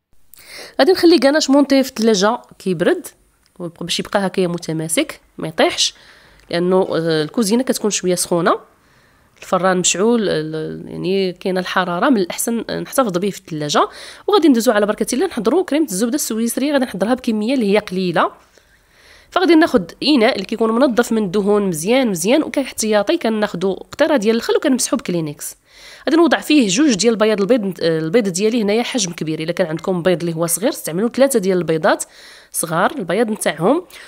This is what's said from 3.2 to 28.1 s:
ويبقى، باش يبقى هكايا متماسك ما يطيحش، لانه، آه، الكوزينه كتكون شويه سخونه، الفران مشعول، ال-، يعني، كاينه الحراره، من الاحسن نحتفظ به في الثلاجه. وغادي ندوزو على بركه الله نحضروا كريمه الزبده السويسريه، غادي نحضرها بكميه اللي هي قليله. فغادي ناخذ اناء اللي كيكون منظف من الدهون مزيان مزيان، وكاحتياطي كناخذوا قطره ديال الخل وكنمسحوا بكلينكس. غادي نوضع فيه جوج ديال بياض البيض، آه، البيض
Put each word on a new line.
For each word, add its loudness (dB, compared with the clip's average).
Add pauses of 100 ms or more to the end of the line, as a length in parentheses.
ويبقى، -12
باش -6
يبقى -2
هكايا 0
متماسك -4 (160)
ما -8
يطيحش، -2 (560)
لانه، 2
آه، 0
الكوزينه 0
كتكون -2
شويه -2
سخونه، 0 (840)
الفران 0
مشعول، 0
ال-، -6
يعني، -2
كاينه -4
الحراره، -2
من 4
الاحسن -2
نحتفظ -2
به -2
في -8
الثلاجه. -2 (380)
وغادي 4
ندوزو 4
على 4
بركه -2
الله 0
نحضروا 0
كريمه 0
الزبده -2
السويسريه، -2
غادي 2
نحضرها -2
بكميه -2
اللي 2
هي 6
قليله. 0 (1000)
فغادي 4
ناخذ 4 (200)
اناء 4
اللي -6
كيكون -2
منظف 2
من 0
الدهون 0
مزيان 0
مزيان، 2
وكاحتياطي -2
كناخذوا -2
قطره 0
ديال 2
الخل 0
وكنمسحوا 0
بكلينكس. -6 (500)
غادي 2
نوضع 4
فيه 4
جوج 2
ديال 2
بياض 2
البيض، 0
آه، 0
البيض 0